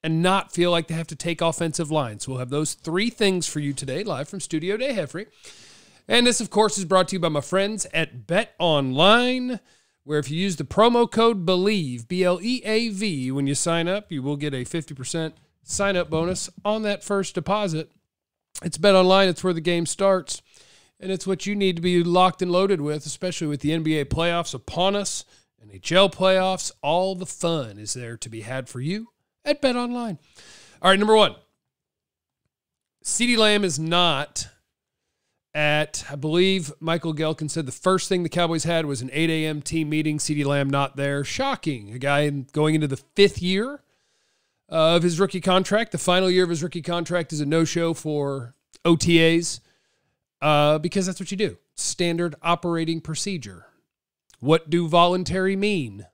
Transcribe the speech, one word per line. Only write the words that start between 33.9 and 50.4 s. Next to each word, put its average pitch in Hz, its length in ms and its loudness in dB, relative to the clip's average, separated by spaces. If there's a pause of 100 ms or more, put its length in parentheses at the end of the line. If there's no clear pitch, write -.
at, 151 520 0
I 143 100 -10
believe 170 600 2
Michael 165 360 -4
Gehlken 156 340 -4
said 156 160 -6
the 127 60 -8
first 185 360 0
thing 180 140 2
the 165 80 -2
Cowboys 165 340 0
had 165 220 0
was 139 160 -4
an 127 100 -8
eight 160 200 0
A 156 160 0
M 151 160 -6
team 160 260 -2
meeting. 151 300 0
CeeDee 147 260 -2
Lamb 139 240 0
not 139 280 0
there. 139 260 -2
Shocking. 139 720 -4
A - 20 -10
guy 143 240 2
in, 143 320 -2
going 151 220 2
into 156 120 0
the 135 100 -4
fifth 196 440 2
year, 202 400 -2 (880)
uh, 160 240 4
of 175 60 4
his 170 180 0
rookie 190 220 0
contract. 190 500 2
The 170 60 -6
final 185 320 2
year 185 140 4
of 175 80 0
his 160 100 -2
rookie 170 220 -6
contract 170 500 -4
is 151 80 -4
a 147 40 0
no-show 165 500 0
for 139 580 -6 (320)
O 170 100 6
T 165 240 4
As, 165 420 2 (840)